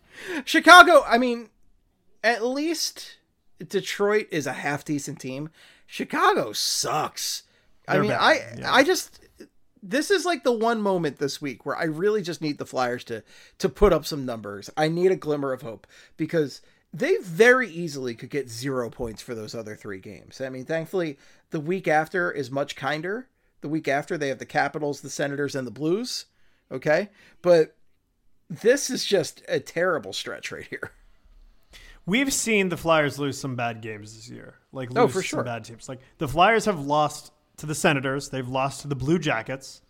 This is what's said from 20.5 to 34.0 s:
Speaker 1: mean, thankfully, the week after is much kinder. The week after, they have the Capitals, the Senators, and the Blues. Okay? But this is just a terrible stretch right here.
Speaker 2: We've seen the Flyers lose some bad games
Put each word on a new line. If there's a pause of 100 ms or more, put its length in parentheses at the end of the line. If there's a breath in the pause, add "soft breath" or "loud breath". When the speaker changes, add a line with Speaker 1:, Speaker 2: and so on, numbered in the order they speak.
Speaker 1:
mean,
thankfully, (320 soft breath)
the
week
after
is
much
kinder. (340)
The
week
after,
they
have
the
Capitals,
the
Senators,
and
the
Blues. (440)
Okay? (320 soft breath)
But (760)
this
is
just
a
terrible
stretch
right
here. (1120 soft breath)
Speaker 2:
We've
seen
the
Flyers
lose
some
bad
games